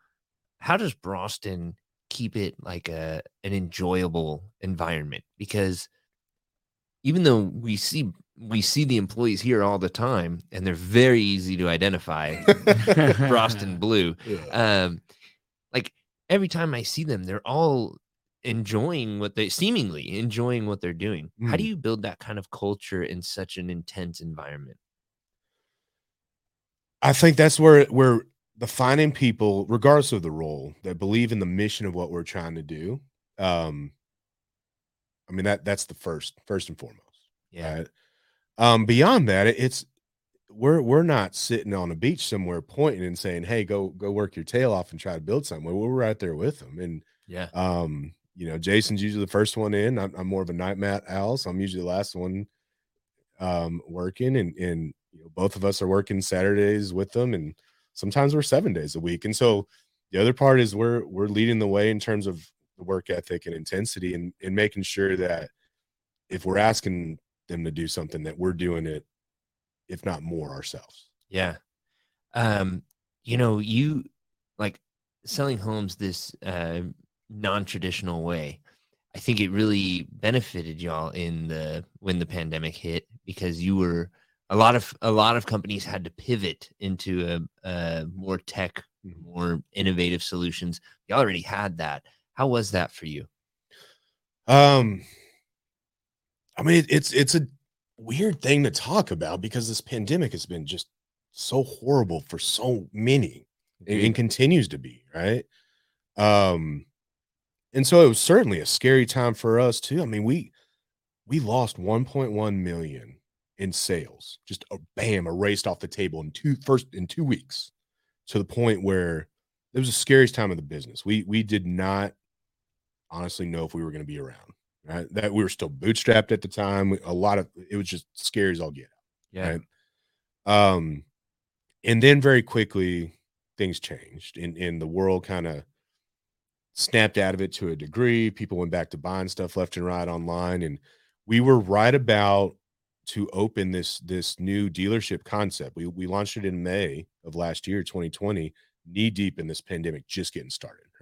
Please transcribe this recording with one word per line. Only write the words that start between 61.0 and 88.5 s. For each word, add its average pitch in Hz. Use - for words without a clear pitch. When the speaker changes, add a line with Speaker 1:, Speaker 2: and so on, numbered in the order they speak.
Speaker 2:
we're 95
leading 113
the 107
way 101
in 107
terms 104
of 85
the 92
work 92
ethic 87
and 85
intensity, 90
and, 87
and 95
making 104
sure 95
that 87
if 90
we're 92
asking 90
them 85
to 82
do 82
something, 80
that 76
we're 92
doing 85
it, 76
if 180
not 80
more, 80
ourselves. -
Speaker 1:
Yeah. 92
Um, 104
you 120
know, 117
you, 120
like, 104
selling 139
homes 104
this, 92
uh, 87
non-traditional 95
way, 80
I -
think 110
it 98
really 98
benefited 85
y'all 80
in 82
the, 78
when 92
the 85
pandemic 80
hit, 85
because 90
you 95
were, 87
a 95
lot 113
of, -
a 113
lot 110
of 117
companies 101
had 98
to 85
pivot -
into 90
a, 92
a 85
more 95
tech, -